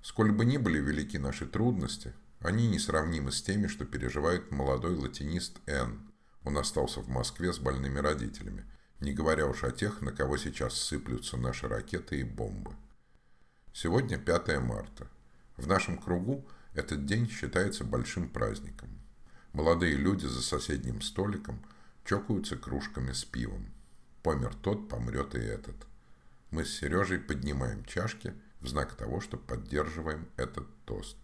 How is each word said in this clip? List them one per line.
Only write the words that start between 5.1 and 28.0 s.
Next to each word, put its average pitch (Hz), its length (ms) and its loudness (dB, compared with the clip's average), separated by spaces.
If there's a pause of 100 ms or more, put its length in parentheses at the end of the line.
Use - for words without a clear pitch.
Н. 60 460 -2 (320)
Он 71 140 2
остался - 420 0
в - 80 -8
Москве 64 460 0
с 69 60 -6
больными 67 400 0
родителями, 53 680 -2 (340)
не 71 120 0
говоря 76 360 4
уж 67 180 0
о 62 60 2
тех, 104 280 -2
на 64 140 -2
кого 69 240 0
сейчас 67 380 -2
сыплются 62 600 -2
наши 62 320 0
ракеты - 540 -2
и - 20 0
бомбы. 50 480 -4 (1040)
Сегодня 101 440 2
пятое 73 440 2
марта. 53 480 -4 (480)
В - 100 -4
нашем 90 300 2
кругу 98 500 0 (260)
этот 71 320 0
день 110 240 4
считается 90 540 0
большим 62 460 0
праздником. - 600 -2 (600)
Молодые 82 440 6
люди 78 300 4
за 62 160 -2
соседним 65 600 0
столиком - 640 -2 (420)
чокаются 98 500 0
кружками 65 560 -4
с - 140 -4
пивом. 50 480 -6 (500)
Помер 69 320 2
тот, - 320 0
помрёт 58 480 -2
и 62 40 -2
этот. 55 360 -6 (720)
Мы 80 140 -2
с - 160 -4
Серёжей 90 400 2
поднимаем 67 640 -2
чашки - 500 -4 (280)